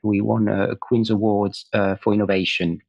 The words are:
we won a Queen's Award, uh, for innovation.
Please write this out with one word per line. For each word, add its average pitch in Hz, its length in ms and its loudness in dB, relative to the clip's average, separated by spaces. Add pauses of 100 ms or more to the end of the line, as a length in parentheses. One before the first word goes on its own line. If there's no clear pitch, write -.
we 104 180 0
won 110 260 0
a 101 300 -2
Queen's 113 320 0
Award, 104 440 0 (200)
uh, 98 280 0
for 107 120 2
innovation. 95 760 0